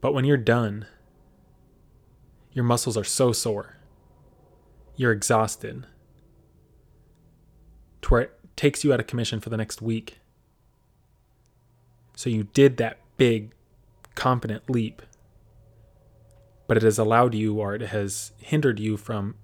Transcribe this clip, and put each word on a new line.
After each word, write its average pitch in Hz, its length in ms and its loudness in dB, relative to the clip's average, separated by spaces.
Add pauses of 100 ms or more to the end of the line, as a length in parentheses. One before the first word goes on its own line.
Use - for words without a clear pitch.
But 135 120 0
when 131 120 0
you're 143 100 4
done, 113 520 0 (1600)
your 127 140 -2
muscles 120 320 0
are 104 60 -4
so 123 280 2
sore. 107 460 -6 (1160)
You're 123 160 2
exhausted. 110 760 -2 (2250)
To - 80 -14
where 120 120 6
it - 180 -8 (160)
takes - 280 0
you 147 80 2
out 123 80 2
of 117 80 -6
commission 117 320 -4
for 107 100 -12
the 113 80 -6
next 110 220 -8
week. 113 380 -6 (2000)
So - 160 -6
you 110 120 -2
did 135 340 4
that 113 200 -4 (200)
big, 113 360 2 (640)
confident 120 540 -2
leap, 117 340 -4 (1600)
but 113 100 4
it 110 60 2
has 107 140 4
allowed 113 380 2
you, 107 240 -2
or 101 160 -4
it 113 60 -8
has 101 580 -6
hindered 143 400 0
you 107 180 -2
from 104 460 -8